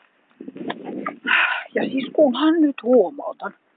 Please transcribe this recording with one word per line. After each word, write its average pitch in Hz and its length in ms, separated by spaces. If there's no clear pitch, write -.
Ja 220 80
siis 254 300
kunhan 302 480
nyt 285 220
huomautan, 190 720